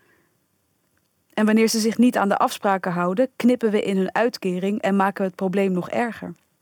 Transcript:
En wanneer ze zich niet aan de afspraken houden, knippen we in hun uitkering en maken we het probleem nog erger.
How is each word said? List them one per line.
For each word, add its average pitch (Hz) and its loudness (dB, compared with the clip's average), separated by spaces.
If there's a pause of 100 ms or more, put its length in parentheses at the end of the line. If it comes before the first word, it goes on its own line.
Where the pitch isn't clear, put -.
(1300)
En 214 2
wanneer 220 4
ze 226 -2
zich 220 0
niet 247 4
aan 196 0
de - 2
afspraken 196 -2
houden, 185 0
knippen 240 2
we 202 2
in 196 -2
hun 190 -2
uitkering 196 -2
en 196 2
maken 196 0
we 190 0
het 190 -10
probleem 196 0
nog 175 -4
erger. 208 -6 (280)